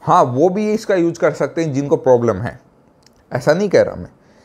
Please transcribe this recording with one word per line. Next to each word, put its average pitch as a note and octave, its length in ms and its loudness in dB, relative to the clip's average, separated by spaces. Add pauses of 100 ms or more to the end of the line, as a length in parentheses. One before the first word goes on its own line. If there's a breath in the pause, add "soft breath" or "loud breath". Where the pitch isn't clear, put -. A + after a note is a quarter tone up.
हाँ, F3+ 220 4
वो C3+ 240 0
भी G#3+ 240 -2
इसका G#3 220 -2
यूज़ E3+ 260 0
कर D#3 120 0
सकते D#3+ 320 -4
हैं D#3 80 -4
जिनको C#3+ 240 -2
प्रॉब्लम A#2+ 400 2
है, G#2 220 -8 (760)
ऐसा D3 200 0
नहीं G3 160 0
कह D3 140 4
रहा - 140 -2
मैं, F2 120 -12 (360 soft breath)